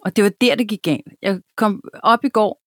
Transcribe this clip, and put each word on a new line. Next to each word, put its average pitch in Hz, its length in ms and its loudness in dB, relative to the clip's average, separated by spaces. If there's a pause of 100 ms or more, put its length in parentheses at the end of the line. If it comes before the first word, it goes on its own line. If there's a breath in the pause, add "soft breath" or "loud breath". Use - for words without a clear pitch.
Og 190 140 -6
det 208 80 6
var 202 60 2 (100)
der, 247 140 4
det 226 140 -2
gik 208 140 -6
galt. - 260 -4 (140)
Jeg 190 180 -2 (160)
kom 208 260 -2 (200)
op 233 220 2
i 277 40 -2
går. 220 380 -2